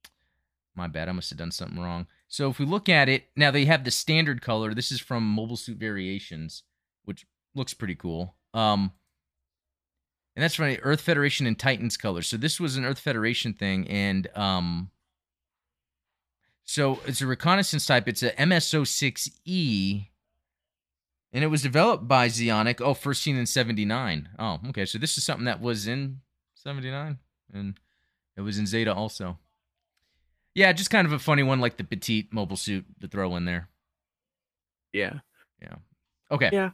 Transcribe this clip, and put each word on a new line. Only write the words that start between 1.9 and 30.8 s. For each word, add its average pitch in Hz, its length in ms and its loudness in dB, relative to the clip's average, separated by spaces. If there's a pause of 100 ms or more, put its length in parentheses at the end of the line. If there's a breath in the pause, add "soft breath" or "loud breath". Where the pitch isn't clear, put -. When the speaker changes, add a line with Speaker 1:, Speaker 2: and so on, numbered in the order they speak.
Speaker 1:
So 139 220 -2
if 127 80 -6
we 139 80 0
look 196 220 0
at 147 200 8
it, 135 160 2 (120)
now 143 140 6
they 139 140 4
have 147 200 4
the 120 60 -2
standard 151 520 0
color. 110 320 -2
This 120 160 -4
is 131 100 -4
from 117 240 -2
Mobile 110 320 0
Suit 110 220 -10
Variations, 95 840 -8 (400)
which - 220 -12 (280)
looks 135 200 -6
pretty 92 200 -6
cool. 87 400 -6 (180)
Um, 104 400 2 (1400)
and 135 80 -2
that's 160 140 0
from 156 120 0
the 127 120 -2
Earth 147 200 2
Federation 143 460 2
and 113 120 2
Titans 117 380 0
color. 87 260 -2
So - 140 -4
this 143 220 -2
was 143 180 -2
an 135 80 -2
Earth 135 140 -2
Federation 117 560 -2
thing, 95 340 0
and, 98 480 0
um, 92 540 0 (1700)
so 139 420 0
it's 139 140 -4
a 135 60 -2
reconnaissance 165 600 2
type. 123 220 4
It's 107 140 -4
a 120 180 0
M 156 100 4
S 170 240 4
O 151 100 4
six - 440 -2 (160)
E, 101 600 0 (1300)
and 135 120 2
it 156 40 2
was 156 140 2
developed 143 460 4
by 127 200 6
Zeonic. 113 520 2
Oh, 135 140 2
first - 280 -4
seen 143 140 0
in 123 100 0
seventy-nine. 107 920 0
Oh, 101 200 -4 (120)
okay. 98 160 -4
So - 120 -6
this 147 200 -4
is 135 60 -4
something 131 200 -4
that 110 160 -2
was 113 260 -2
in 135 340 -6 (340)
seventy-nine, 139 640 -8 (340)
and 98 260 -8 (580)
it 98 40 -12
was 101 180 -4
in 104 80 0
Zeta 110 280 0
also. 95 440 -6 (1160)
Yeah, 190 180 6
just 180 180 -2